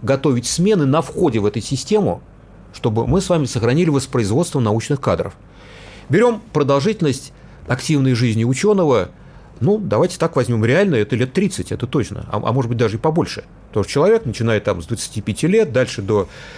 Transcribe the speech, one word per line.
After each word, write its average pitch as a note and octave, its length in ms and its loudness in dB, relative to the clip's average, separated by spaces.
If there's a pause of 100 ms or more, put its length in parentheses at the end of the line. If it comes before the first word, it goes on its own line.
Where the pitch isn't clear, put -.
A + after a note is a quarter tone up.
готовить C3 440 0
смены F3+ 400 2
на D3 160 2
входе C#3+ 380 0
в G2+ 60 2
эту G#2 140 0
систему, C#3 640 -2 (520)
чтобы A2+ 340 -2
мы E3 120 2
с F#3 80 -4
вами E3 180 2
сохранили B2+ 440 0
воспроизводство C3 720 0
научных A2+ 400 0
кадров. F#2+ 320 -2 (720)
Берём G#3+ 340 2 (120)
продолжительность D3 800 0 (340)
активной C3 460 0
жизни A2+ 320 2
учёного. C3 640 2 (500)
Ну, G3 180 2
давайте E3+ 400 0
так D#3+ 180 -2
возьмём A#2 300 0
реально, E3+ 300 2
это A2 200 0
лет B2+ 160 -2
тридцать, F3+ 400 -2
это - 160 -6
точно, - 420 -4
а, G#2 140 -4
а - 80 0
может A#2+ 180 0
быть, A#2 80 -2
даже A2+ 200 0
и - 20 -4
побольше. - 440 -2 (260)
Потому G2+ 160 -2
что - 80 -10
человек G#3 320 2
начинает A2+ 400 0
там F2+ 160 -2
с D#2+ 60 -12
двадцати - 340 -6
пяти A2 260 -2
лет, G#3 240 2
дальше A#2+ 300 0
до, G2+ 260 0 (300)